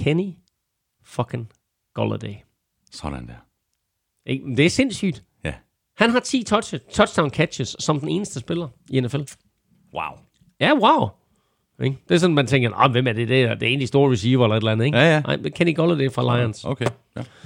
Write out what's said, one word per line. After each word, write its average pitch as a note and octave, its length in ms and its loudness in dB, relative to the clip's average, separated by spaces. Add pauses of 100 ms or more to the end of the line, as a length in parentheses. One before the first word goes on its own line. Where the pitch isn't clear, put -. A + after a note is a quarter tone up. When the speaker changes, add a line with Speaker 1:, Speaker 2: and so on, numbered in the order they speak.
Speaker 1:
Kenny F3 280 0 (760)
fucking A#2+ 440 -8 (460)
Golladay. G#2+ 400 -4 (580)
Speaker 2:
Sådan C2 340 -10
der. A#1 80 -18 (920)
Speaker 1:
Ikke? C3+ 200 -6
Men B2 100 -6
det C#3+ 100 4
er F3+ 40 2
sindssygt. G3+ 520 -2 (220)
Speaker 2:
Ja. D2 80 -6 (460)
Speaker 1:
Han A#3 120 4
har B3 100 0
ti B3 300 -2
touch-, G#3+ 280 0 (160)
touchdown F3 360 2
catches - 480 -2
som D3+ 220 -2
den D3+ 80 -6
eneste E3 320 -4
spiller E3 280 -6 (220)
i B2+ 100 0
N B2 100 -2
F - 40 -4
L. C#3+ 80 -4 (720)
Speaker 2:
Wow. D#2+ 80 -6 (580)
Speaker 1:
Ja, A3 180 2
wow. B3 300 4 (760)
Ikke? C3 140 -2 (120)
Det F3 60 2
er F3 40 4
sådan, E3+ 160 4
man C#3+ 120 2
tænker, B2 240 2
"Nå, A#2 220 2
hvem B2+ 140 2
er A#2 60 0
det A2+ 160 -2
der? A#2+ 260 2
Det - 80 -6
er A2 40 0
egentlig C3 220 0
store C#3 240 4
receiver A#2+ 320 4
eller A2 120 4
et A2 40 0
eller A2 120 0
andet, A2+ 140 0
ikke?" A#2+ 120 2
Speaker 2:
Ja, D#3 160 6
ja. D3+ 60 2
Speaker 1:
Nej, C#3+ 160 -2
det - 100 -10
er - 40 -4
Kenny E3 260 0
Golladay D#3 360 0
fra B2 260 0
Lions. A#2 260 -4
Speaker 2:
Okay, A#2+ 220 -4 (300)
ja. A#2+ 60 -8 (240)